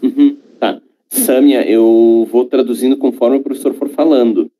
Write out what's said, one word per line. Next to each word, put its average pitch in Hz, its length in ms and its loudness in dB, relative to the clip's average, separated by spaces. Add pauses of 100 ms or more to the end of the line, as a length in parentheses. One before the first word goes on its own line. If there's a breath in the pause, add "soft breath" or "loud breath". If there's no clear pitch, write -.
Uhum, 240 360 0 (240)
tá. - 200 -4 (300)
Sâmia, 131 580 0
eu 113 640 2
vou 120 140 0
traduzindo 123 520 -2
conforme 131 400 -2
o 135 60 -2
professor 139 320 -6
for - 140 -8
falando 120 720 0